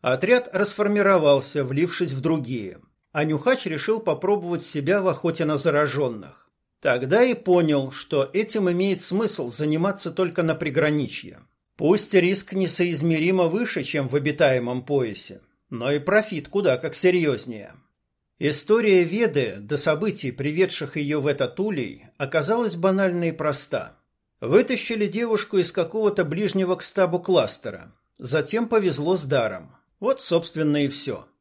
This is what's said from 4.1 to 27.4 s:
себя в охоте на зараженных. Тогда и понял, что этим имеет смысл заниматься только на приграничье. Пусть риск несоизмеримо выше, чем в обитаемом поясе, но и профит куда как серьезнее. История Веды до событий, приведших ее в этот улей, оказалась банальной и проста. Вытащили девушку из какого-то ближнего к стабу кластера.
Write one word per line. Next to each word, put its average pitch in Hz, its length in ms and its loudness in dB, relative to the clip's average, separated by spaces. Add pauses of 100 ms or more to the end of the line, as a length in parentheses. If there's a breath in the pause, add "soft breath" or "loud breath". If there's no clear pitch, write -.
себя 156 380 0
в 190 60 2
охоте 165 380 0
на 151 120 0
зараженных. 139 920 -2 (300)
Тогда 135 440 4
и 254 120 4
понял, 160 560 2
что - 420 -2
этим 208 380 0
имеет 190 320 0
смысл 180 480 -4
заниматься 156 580 -2
только 175 320 -2
на 160 140 2
приграничье. 151 840 -2 (360)
Пусть 180 380 2
риск 190 400 2
несоизмеримо 175 920 2
выше, 185 380 -2
чем 139 240 -2
в 127 80 -4
обитаемом 131 680 0
поясе, 123 580 -4 (280)
но 120 220 -4
и 147 80 0
профит 190 480 0
куда 180 300 2
как - 180 -6
серьезнее. 135 800 0 (680)
История 190 600 4
Веды 160 560 0
до 104 180 -6
событий, 156 540 -2
приведших 151 680 -2
ее 147 240 -2
в 135 60 -2
этот 139 320 -2
улей, 180 480 -4 (100)
оказалась 170 580 0
банальной 180 540 0
и - 20 -4
проста. 147 680 -4 (400)
Вытащили 220 680 2
девушку 208 540 -2
из 175 120 0
какого-то 202 540 0
ближнего 185 500 0
к 180 60 -10
стабу 180 380 0
кластера. 127 720 -2 (240)